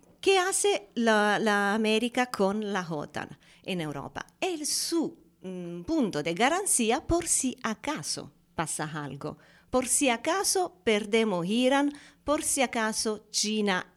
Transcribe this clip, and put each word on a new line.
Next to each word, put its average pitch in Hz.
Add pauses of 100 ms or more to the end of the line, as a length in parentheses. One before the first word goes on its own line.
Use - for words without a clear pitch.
(200)
qué 381
hace 381
la, 214
la 202
América 226
con 202
la 185
otan - (360)
en 180
Europa? 147 (120)
È -
il 320
su, - (300)
mm, 175
punto 202
de 165
garanzia 254
por 339
si -
acaso 220 (240)
pasa 156
algo. 147 (320)
Por 254
si 277
acaso 349
perdemos 208
Iran, 254 (320)
por 302
si -
acaso 220
China 208